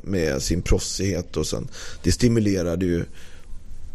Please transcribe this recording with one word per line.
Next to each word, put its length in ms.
med 400
sin 200
proffsighet 720
och 100
sen, 220
det 100
stimulerade 720
ju 180